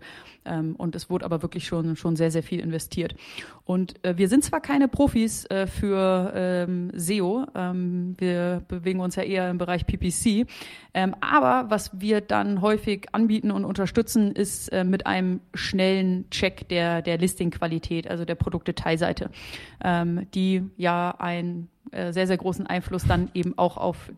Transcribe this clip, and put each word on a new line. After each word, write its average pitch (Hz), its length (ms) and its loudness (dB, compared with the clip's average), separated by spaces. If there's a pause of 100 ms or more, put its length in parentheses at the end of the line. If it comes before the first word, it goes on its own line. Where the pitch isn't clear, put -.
(440)
ähm, 160 320 -2
und 170 180 -4
es 170 160 -10
wurde - 140 -2
aber 165 180 -2
wirklich 170 240 -6
schon, 165 300 0
schon 165 180 0
sehr, 160 160 4
sehr 160 140 0
viel - 160 -4
investiert. 165 560 -4 (480)
Und, 185 400 -2
äh, 180 120 0
wir 190 120 4
sind 262 160 6
zwar 320 160 -2
keine 277 260 4
Profis, 233 600 2
äh, 190 200 0
für, 190 680 2
ähm, 180 600 0
seo, 190 500 0 (120)
ähm, 180 640 -2
wir 175 500 0
bewegen 185 320 -2
uns 180 160 -2
ja 190 80 0
eher 185 260 0
im 180 80 -2
Bereich 175 280 -2
P - 100 0
P 185 140 0
C, 226 360 2 (480)
ähm, 190 260 2
aber 254 500 4
was 202 300 -2
wir 208 200 2
dann 202 400 0
häufig 208 520 0
anbieten 214 380 2
und 196 140 0
unterstützen, 196 680 2
ist, - 360 -4
äh, 185 160 0
mit 190 220 2
einem 185 340 0 (140)
schnellen 185 760 2
Check - 380 -2
der, 170 340 0
der 170 160 0
Listing-Qualität, 170 880 -2
also 170 160 -4
der 165 120 -2
Produktdetailseite, 170 960 -2 (520)
ähm, 175 520 0
die 190 280 2 (140)
ja 175 420 0
einen, 175 500 -4 (220)
äh, 175 220 -4
sehr, 185 140 2
sehr 185 100 4
großen 185 300 -4
Einfluss 180 400 -4
dann 180 260 2
eben 175 240 -2
auch 180 220 2
auf - 400 -4